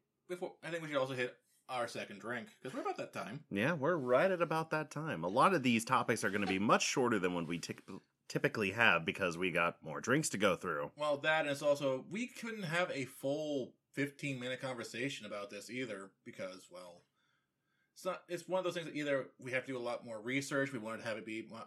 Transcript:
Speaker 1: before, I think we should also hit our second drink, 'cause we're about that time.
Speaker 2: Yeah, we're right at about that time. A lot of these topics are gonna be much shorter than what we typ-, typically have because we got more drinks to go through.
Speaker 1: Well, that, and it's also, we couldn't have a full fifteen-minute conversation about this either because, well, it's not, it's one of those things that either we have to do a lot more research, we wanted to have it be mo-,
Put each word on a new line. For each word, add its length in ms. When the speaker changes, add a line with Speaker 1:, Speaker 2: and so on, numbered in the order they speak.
Speaker 1:
before, 240
I 80
think 100
we 60
should 100
also 160
hit 220
our 180
second 320
drink, 280
'cause 100
we're 80
about 160
that 160
time. 380
Speaker 2:
Yeah, 220
we're 240
right 340
at 100
about 300
that 180
time. 340
A 60
lot 240
of 80
these 240
topics 380
are 80
gonna 160
be 120
much 240
shorter 360
than 160
what 120
we 120
typ-, 420
typically 420
have 340
because 320
we 140
got 320
more 180
drinks 280
to 100
go 160
through. 400
Speaker 1:
Well, 220
that, 240
and 80
it's 120
also, 480
we 180
couldn't 360
have 280
a 140
full 680
fifteen-minute 720
conversation 640
about 240
this 180
either 420
because, 460
well, 320
it's 100
not, 240
it's 200
one 100
of 80
those 80
things 140
that 80
either 420
we 140
have 140
to 60
do 60
a 20
lot 240
more 160
research, 540
we 60
wanted 240
to 40
have 100
it 100
be 220
mo-, 180